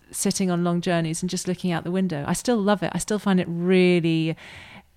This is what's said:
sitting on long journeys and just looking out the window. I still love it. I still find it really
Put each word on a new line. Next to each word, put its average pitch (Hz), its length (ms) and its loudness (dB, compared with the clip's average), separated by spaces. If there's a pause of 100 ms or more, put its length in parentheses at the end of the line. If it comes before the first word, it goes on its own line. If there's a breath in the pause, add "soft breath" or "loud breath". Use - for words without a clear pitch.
(120)
sitting 190 400 0
on 175 120 0
long 175 160 0
journeys 165 400 -2
and 180 80 -4
just - 200 -6
looking 180 240 -2
out 160 120 -2
the 165 60 -6
window. 175 380 -2
I - 40 0
still 240 240 0
love 202 260 2
it. - 120 -2
I 175 40 -2
still 214 200 -2
find 190 220 2
it - 80 -2
really 170 880 2 (600 loud breath)